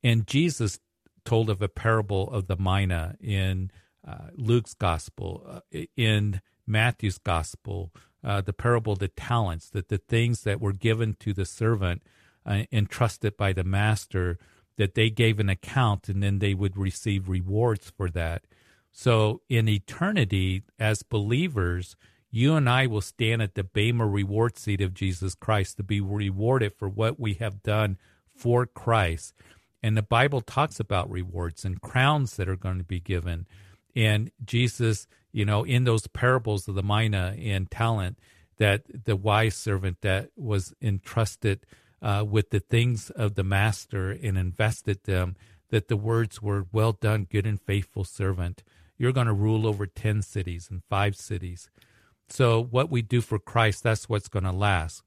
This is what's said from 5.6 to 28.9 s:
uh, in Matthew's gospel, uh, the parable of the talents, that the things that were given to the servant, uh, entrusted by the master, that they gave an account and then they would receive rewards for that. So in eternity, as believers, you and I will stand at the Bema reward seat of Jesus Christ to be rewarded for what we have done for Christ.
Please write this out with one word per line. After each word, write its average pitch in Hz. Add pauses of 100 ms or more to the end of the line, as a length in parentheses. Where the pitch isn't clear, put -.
uh, 80 (160)
in 104 (260)
Matthew's 107
gospel, 92 (320)
uh, 101
the 98
parable 117
of 95
the 95
talents, 101
that -
the 101
things 117
that 101
were 98
given 110
to 104
the 92
servant, 101 (440)
uh, 101
entrusted 107
by 98
the 90
master, 95 (380)
that 101
they 113
gave 110
an 98
account 104
and 98
then 101
they 101
would 95
receive 95
rewards 98
for 95
that. 82 (480)
So 110
in 113
eternity, 101 (160)
as 107
believers, 107 (340)
you 131
and 139
I 131
will 107
stand 113
at 101
the 98
Bema 110
reward 101
seat 101
of 92
Jesus 95
Christ 104
to 107
be 101
rewarded 104
for 101
what 110
we 107
have 101
done 107 (360)
for 120
Christ. 101 (480)